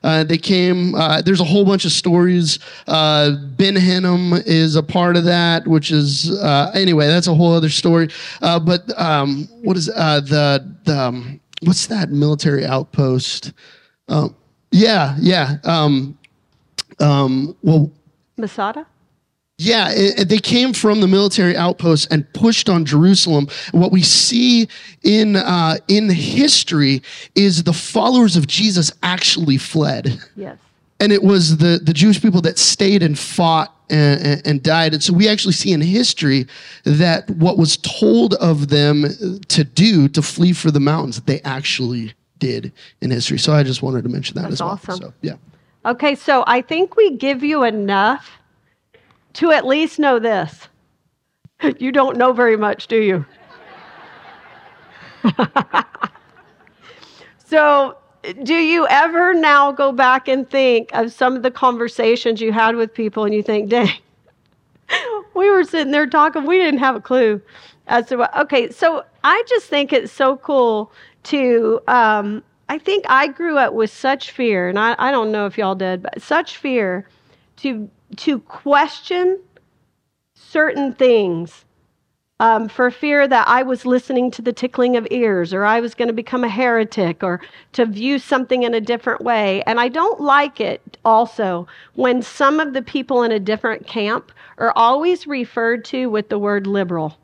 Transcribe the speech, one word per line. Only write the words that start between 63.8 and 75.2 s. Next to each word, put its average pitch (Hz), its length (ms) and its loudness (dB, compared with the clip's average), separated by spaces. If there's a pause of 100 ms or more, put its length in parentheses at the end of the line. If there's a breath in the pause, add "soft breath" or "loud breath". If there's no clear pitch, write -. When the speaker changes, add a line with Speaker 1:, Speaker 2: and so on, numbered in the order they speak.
Speaker 2:
<laughs> - 800 -10
we 392 140 2
were 381 140 4
sitting 294 280 -4
there 294 160 0
talking, 302 380 0
we 349 120 0
didn't 311 220 0
have 262 160 0
a 214 60 -10
clue 220 400 0 (460 soft breath)
as - 200 0
to 262 100 -4
what," 240 200 -2
okay, 269 340 -2
so 330 320 -2 (200)
I 370 240 2
just 466 200 -2
think 285 260 -2
it's 233 180 -2
so 269 260 -2
cool 233 540 -2 (320 soft breath)
to, 233 640 0
um, 214 560 0 (260)
I 294 80 -6
think 381 300 -4
I 269 200 2
grew 311 300 -4
up 254 160 0
with 220 180 -2
such - 400 -4
fear, 196 380 -2
and 190 100 -2
I, 226 180 0
I 262 140 -2
don't 226 200 -2